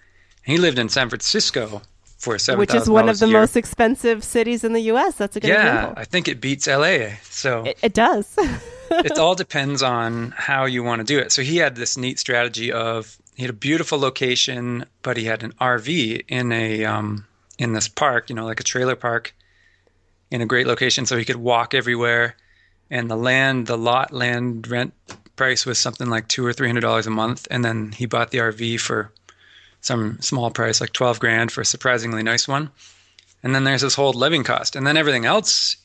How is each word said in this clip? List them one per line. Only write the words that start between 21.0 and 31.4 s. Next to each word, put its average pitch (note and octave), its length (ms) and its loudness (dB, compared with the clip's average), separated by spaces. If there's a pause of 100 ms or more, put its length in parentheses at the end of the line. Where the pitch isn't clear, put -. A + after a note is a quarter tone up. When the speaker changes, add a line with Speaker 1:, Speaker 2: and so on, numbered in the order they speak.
Speaker 1:
so B2 120 -2
he A2+ 80 -2
could B2+ 100 -2
walk A#2+ 400 0
everywhere. A#2+ 600 0 (540)
And A#2+ 200 -4
the A2+ 80 -4
land, B2+ 500 2
the A#2+ 100 -2
lot A#2+ 360 0
land A#2+ 540 -4
rent A#2+ 260 -4 (420)
price B2+ 300 0
was B2 120 -2
something B2 320 -2
like A2+ 180 -2
two B2+ 180 -2
or A#2+ 80 0
three C3 140 -2
hundred A#2 140 0
dollars A2+ 260 2
a A2+ 40 -2
month. A2 400 -2
And B2 120 -2
then A2 280 -2
he A#2+ 140 -6
bought A#2 260 -2
the B2+ 80 -2
R A2+ 120 2
V A2+ 260 -4
for A2 340 -4 (720)
some A2 400 -2
small A#2+ 300 -2
price, A2+ 300 -2
like B2 120 -8
twelve A#2+ 260 0
grand A#2 320 2